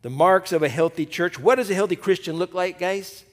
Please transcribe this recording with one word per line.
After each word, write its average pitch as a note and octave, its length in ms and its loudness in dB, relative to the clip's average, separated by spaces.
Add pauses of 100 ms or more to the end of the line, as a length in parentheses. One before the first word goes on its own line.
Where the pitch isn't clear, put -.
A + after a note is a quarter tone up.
The B2 60 -10
marks F#3 420 4
of D#3+ 100 2
a D3 80 2
healthy E3 360 -2
church. F3 340 -4
What G#3 160 4
does A#3 160 -2
a - 20 0
healthy F#3 220 0
Christian F3 400 -2
look F3 180 -4
like, F3+ 240 -4
guys? F#3+ 560 -6